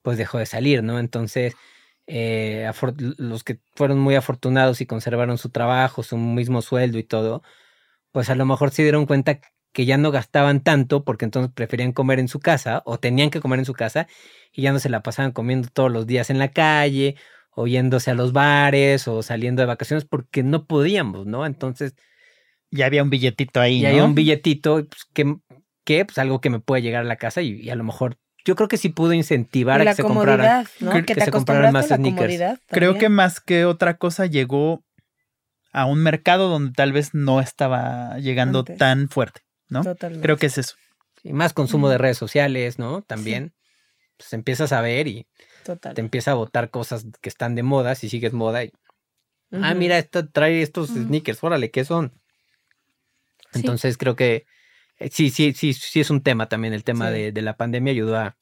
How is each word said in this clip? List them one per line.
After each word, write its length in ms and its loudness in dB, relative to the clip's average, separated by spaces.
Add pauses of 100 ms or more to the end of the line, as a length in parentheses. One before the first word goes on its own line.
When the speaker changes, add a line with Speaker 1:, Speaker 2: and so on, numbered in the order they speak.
Speaker 1:
pues 160 -2
dejó 220 -4
de 80 -4
salir, 360 0
¿no? 160 -4
Entonces, 560 -4 (540)
eh, 600 -6
afor-, 280 -6 (220)
los 260 -8
que 160 -8 (160)
fueron 240 2
muy 160 4
afortunados 640 2
y 60 -6
conservaron 520 -4
su 120 -10
trabajo, 520 0
su 160 -8
mismo 420 -2
sueldo 380 -2
y 60 -6
todo, 380 -4 (680)
pues 180 -2
a 60 0
lo 100 0
mejor 280 2
se 100 0
dieron 240 4
cuenta 320 2 (340)
que 140 0
ya 120 2
no 120 2
gastaban 520 2
tanto 420 4
porque 200 -4
entonces 300 -2
preferían 380 -2
comer 260 2
en 100 0
su 120 -8
casa 440 0
o 140 -6
tenían 320 2
que 100 -6
comer 200 0
en 40 -2
su 80 -8
casa 360 -4 (440)
y 100 -6
ya 100 2
no 80 0
se 80 -4
la 160 -2
pasaban 280 -2
comiendo 400 -2
todos 200 2
los 160 -4
días 200 0
en 120 0
la 100 0
calle 640 2 (380)
o 160 -4
yéndose 420 2
a 40 2
los 180 0
bares 760 4
o 140 -4
saliendo 400 -2
de 40 2
vacaciones 380 -4
porque 380 -4
no 240 0
podíamos, 600 0
¿no? 200 -6
Entonces 480 -8 (800)
Speaker 2:
Ya 140 0
había 180 2
un 60 0
billetito 500 0
ahí, 200 4
Speaker 1:
ya 100 4
Speaker 2:
¿no? 40 6
Speaker 1:
había 100 8
un 100 4
billetito, 760 2
pues, 160 -20 (100)
que, 220 0 (480)
que, 220 2
pues, 120 -12
algo 220 0
que 100 0
me 80 -2
puede 240 -2
llegar 200 -4
a 20 -4
la 120 -4
casa 260 -6
y, 180 -6
y 100 -12
a 60 -6
lo 80 -6
mejor 320 -4 (300)
yo 100 2
creo 100 2
que 120 -2
sí 100 0
pudo 240 2
incentivar 680 2
Speaker 3:
Y 40 6
Speaker 1:
a 20 6
Speaker 3:
la 80 4
Speaker 1:
que 40 0
se 60 -2
compraran, 360 4
Speaker 3:
comodidad, 280 4 (140)
¿no? 120 -2
Speaker 2:
Cre- 80 4
Speaker 3:
Que 60 -4
Speaker 1:
que 80 -2
Speaker 3:
te 120 2
Speaker 1:
se 40 -2
compraran 420 4
más 200 4
Speaker 3:
acostumbraste 20 4
a 20 2
la 60 0
Speaker 1:
sneakers. 180 0 (360)
Speaker 3:
comodidad 120 -20
Speaker 2:
Creo 240 4
Speaker 3:
también. 80 0
Speaker 2:
que 100 4
más 300 4
que 260 2
otra 320 0
cosa 280 0
llegó 560 0 (880)
a 140 0
un 160 2
mercado 460 4
donde 240 -2
tal 200 2
vez 220 -2
no 260 2
estaba 800 -4
llegando 420 0
Speaker 3:
Antes. 180 -8
Speaker 2:
tan 320 4
fuerte, 320 -4 (260)
¿no? 160 -4
Speaker 3:
Totalmente. 400 -8
Speaker 2:
Creo 140 4
que 80 2
es 120 -2
eso. 160 -6 (480)
Speaker 1:
Y 120 -12
más 180 0
consumo 380 2
de 60 4
Speaker 3:
Ujú. 60 0
Speaker 1:
redes 160 2
sociales, 640 -2
¿no? 200 -6
Speaker 3:
Sí. 60 -18
Speaker 1:
También, 460 -8 (640)
pues, 160 -18
empiezas 400 -2
a 80 0
ver 280 -2
y 180 -12 (360)
Speaker 3:
Total. 320 -12
Speaker 1:
te 60 -8
empieza 320 -4
a 20 2
botar 360 -4
cosas 340 -8 (160)
que 80 -12
están 260 -6
de 80 -4
moda, 320 0
si 140 -10
sigues 240 -4
moda 320 -2
y, 80 -16 (800)
"Ah, 180 -2
Speaker 3:
Ujú. 80 0
Speaker 1:
mira, 200 2
esta 280 -4
trae 360 2
estos 280 -4
Speaker 4:
Ujú. 140 -6
Speaker 1:
sneakers, 400 -4
órale, 260 -2
¿qué 140 -2
son?". 280 -2 (1400)
Speaker 4:
Sí. 80 -4
Speaker 1:
Entonces 380 -2
creo 180 -2
que, 300 0 (520)
eh, 140 -10
sí, 180 2
sí, 240 2
sí, 200 -2
sí 260 -4
es 100 0
un 120 2
tema 260 0
también 260 -4
el 100 -8
tema 240 -2
Speaker 3:
Sí. 60 -2
Speaker 1:
de, 180 -6
de 100 -6
la 140 -6
pandemia, 360 -2
ayudó 240 -2
a 260 -4